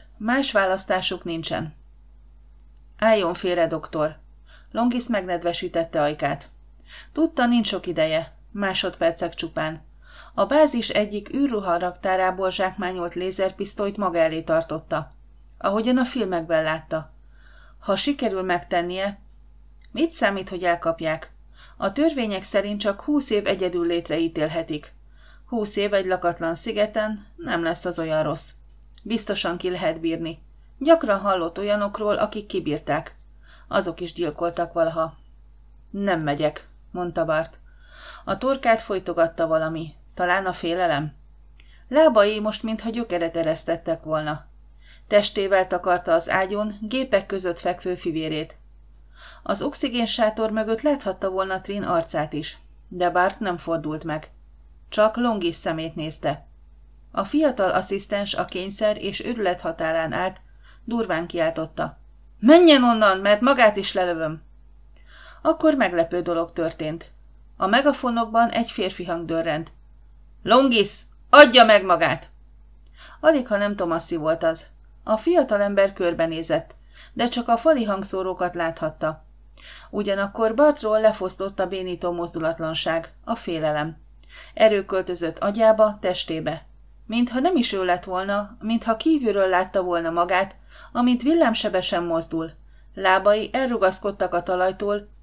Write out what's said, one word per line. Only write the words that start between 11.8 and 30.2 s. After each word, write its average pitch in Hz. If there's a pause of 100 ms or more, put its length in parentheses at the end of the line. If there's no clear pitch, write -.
zsákmányolt 185
lézerpisztolyt 190
maga 180
elé 160
tartotta, 160 (440)
ahogyan 226
a 254
filmekben 170
látta. 156 (680)
Ha -
sikerül 277
megtennie, 180 (720)
mit 320
számít, 202
hogy 180
elkapják? 165 (440)
A 196
törvények 233
szerint 208
csak 202
húsz 294
év 202
egyedül 180
létre 170
ítélhetik. 160 (520)
Húsz 208
év 202
egy 190
lakatlan 175
szigeten 214 (100)
nem 220
lesz 165
az 170
olyan 156
rossz. 156 (540)
Biztosan 196
ki 180
lehet 165
bírni. 320 (360)